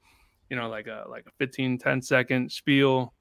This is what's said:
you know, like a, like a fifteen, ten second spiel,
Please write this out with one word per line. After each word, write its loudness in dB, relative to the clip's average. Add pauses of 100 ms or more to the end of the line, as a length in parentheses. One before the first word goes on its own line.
(500)
you -8
know, -6
like -10
a, -12
like -16
a -20
fifteen, -2
ten 0
second 0
spiel, 2